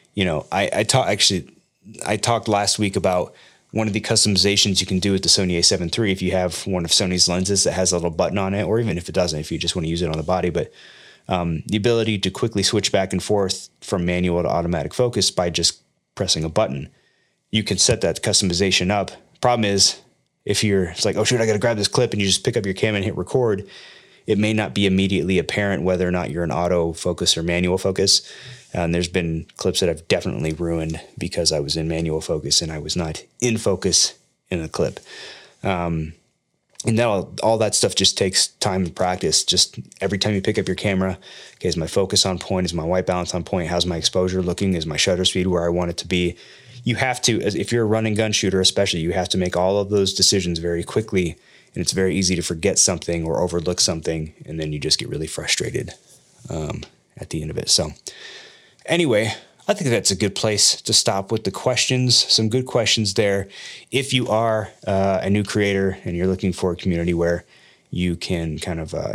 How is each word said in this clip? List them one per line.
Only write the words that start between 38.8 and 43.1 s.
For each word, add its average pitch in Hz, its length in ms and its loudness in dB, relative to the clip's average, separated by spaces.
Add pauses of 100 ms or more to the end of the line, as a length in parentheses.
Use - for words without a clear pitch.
and 80 100 -6
practice. 90 480 0
Just - 360 0 (200)
every 95 180 -2
time 104 160 0
you 98 80 0
pick 101 160 0
up 98 100 0
your 92 80 0
camera, 92 420 0 (380)
okay, - 120 -4
is 87 80 0
my 78 120 -2
focus 98 380 2
on 92 140 0
point? 92 260 -2
Is 82 80 -4
my 82 120 -2
white 90 200 0
balance 90 300 -2